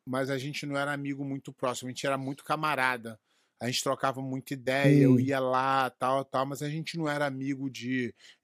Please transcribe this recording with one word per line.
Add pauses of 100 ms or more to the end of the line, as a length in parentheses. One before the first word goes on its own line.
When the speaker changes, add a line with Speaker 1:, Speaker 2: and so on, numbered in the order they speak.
Speaker 1:
mas
a
gente
não
era
amigo
muito
próximo,
a
gente
era
muito
camarada. (460)
A
gente
trocava
muita
ideia,
eu
Speaker 2:
Hum.
Speaker 1:
ia
lá,
tal,
tal,
mas
a
gente
não
era
amigo
de, (300)